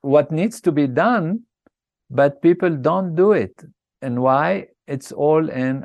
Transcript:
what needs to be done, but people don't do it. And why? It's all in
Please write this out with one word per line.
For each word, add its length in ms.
what 280
needs 300
to 100
be 160
done, 540
but 320
people 340
don't 400
do 160
it. 320
And 200
why? 460
It's 240
all 400
in 340